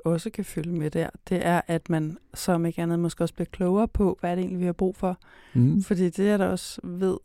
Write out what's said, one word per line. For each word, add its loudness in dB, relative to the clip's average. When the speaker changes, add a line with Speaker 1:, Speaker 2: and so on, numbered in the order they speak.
Speaker 1:
også 0
kan -6
følge -6
med -2
der, -2
det 0
er, 4
at -2
man -2
som 0
ikke -4
andet 0
måske -2
også -2
bliver -6
klogere 2
på, 0
hvad -2
er -2
det -2
egentlig, -4
vi 0
har 0
brug 0
for. -2
Speaker 2:
Mhm. 6
Speaker 1:
Fordi 2
det, 0
jeg 4
da 2
også -6
ved, -2